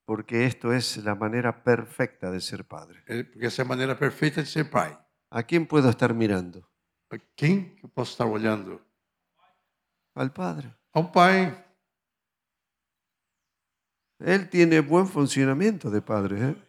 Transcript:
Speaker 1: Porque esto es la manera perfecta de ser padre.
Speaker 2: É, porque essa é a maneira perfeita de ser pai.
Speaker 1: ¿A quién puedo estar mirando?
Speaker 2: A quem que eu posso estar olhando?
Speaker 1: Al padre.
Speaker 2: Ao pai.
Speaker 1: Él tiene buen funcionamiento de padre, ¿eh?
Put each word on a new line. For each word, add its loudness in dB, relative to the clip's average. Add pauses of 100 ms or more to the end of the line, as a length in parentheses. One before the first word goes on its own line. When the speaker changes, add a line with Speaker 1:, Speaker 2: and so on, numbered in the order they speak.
Speaker 1:
Porque -6
esto 0
es -2
la -2
manera -2
perfecta -2
de -6
ser -10
padre. -20
Speaker 2:
É, -8
porque -8
essa -4
é -4
a -4
maneira -2
perfeita -2
de -10
ser -4
pai. -2 (320)
Speaker 1:
¿A -4
quién 0
puedo 4
estar 2
mirando? -2 (460)
Speaker 2:
A -14 (160)
quem 0
que -20
eu -20
posso -8
estar -2
olhando? -2 (1300)
Speaker 1:
Al -6
padre. -10 (200)
Speaker 2:
Ao 0
pai. 2 (2500)
Speaker 1:
Él 0
tiene 6
buen 4
funcionamiento 0
de 0
padre, -2 (140)
¿eh? -6 (120)